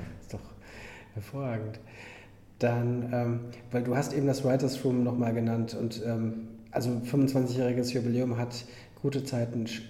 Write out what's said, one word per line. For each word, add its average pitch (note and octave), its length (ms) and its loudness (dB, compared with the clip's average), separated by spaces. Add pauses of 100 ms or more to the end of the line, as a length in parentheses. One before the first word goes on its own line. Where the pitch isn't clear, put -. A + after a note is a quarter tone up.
(200)
Ist - 140 -12
doch G2+ 60 -8 (760)
hervorragend. A2 640 -6 (800)
Dann, A#2+ 520 2
ähm, A#2+ 280 2 (320)
weil B2 100 2
du B2 140 2
hast C#3 160 0
eben C#3 160 4
das - 160 2
Writers C3+ 400 4
Room B2 180 4
nochmal A#2+ 320 2
genannt A2+ 440 2
und, A#2 280 -2
ähm, A2+ 400 0 (240)
also B2 200 0 (120)
fünfundzwanzigjähriges B2+ 920 4
Jubiläum A#2+ 460 2
hat A#2+ 120 -2 (520)
gute C3+ 200 0
Zeiten, A#2+ 440 0
sch-, - 240 -6